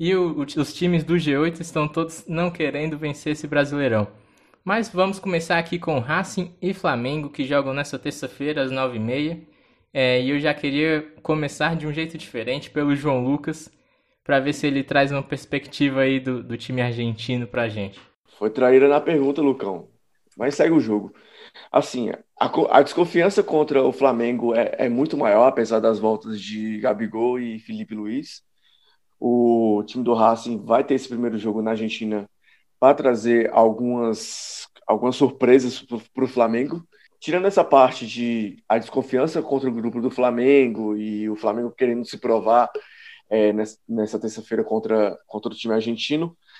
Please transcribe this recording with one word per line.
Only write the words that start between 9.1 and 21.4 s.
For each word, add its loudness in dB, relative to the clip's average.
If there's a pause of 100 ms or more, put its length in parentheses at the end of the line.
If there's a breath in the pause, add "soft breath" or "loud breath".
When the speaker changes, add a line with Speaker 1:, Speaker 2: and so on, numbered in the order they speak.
Speaker 1:
É, 2
e -2
eu 0
já 0
queria -2 (200)
começar -2
de -6
um -6
jeito -8
diferente -8
pelo 0
João 0
Lucas, -4 (520)
pra 2
ver 0
se -4
ele 0
traz 2
uma -4
perspectiva -2
aí 2
do, -4
do -8
time -4
argentino -4
pra -2
gente. -8 (400)
Speaker 2:
Foi 0
traíra 6
na 6
pergunta, 0
Lucão. -2 (480)
Mas -2
segue 4
o 6
jogo. -2 (580 soft breath)